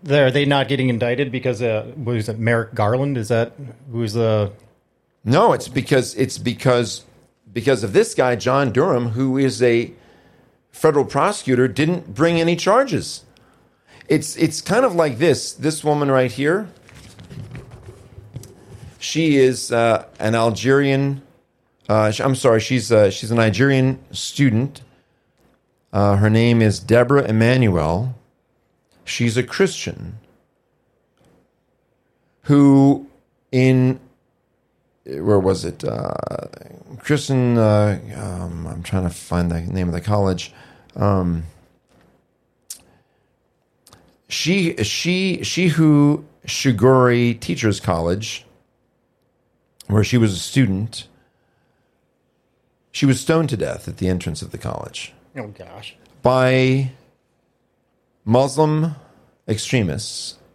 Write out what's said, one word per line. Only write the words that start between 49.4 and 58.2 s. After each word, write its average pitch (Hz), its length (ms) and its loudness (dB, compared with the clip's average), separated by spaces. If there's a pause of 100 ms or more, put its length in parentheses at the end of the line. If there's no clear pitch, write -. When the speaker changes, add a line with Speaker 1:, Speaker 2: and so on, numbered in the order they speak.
Speaker 2:
where 104 160 2
she 123 140 0
was 110 160 4
a 85 60 -8
student, 110 680 -2 (1800)
she - 140 -2
was 131 140 2
stoned 160 300 0
to 107 80 -4
death 73 320 -6
at - 80 -14
the 95 100 -2
entrance 87 340 -4
of - 100 -12
the - 60 -16
college. - 560 -12 (220)
Speaker 1:
Oh, 113 120 -12
gosh. - 480 -20 (260)
Speaker 2:
By 131 680 2 (1300)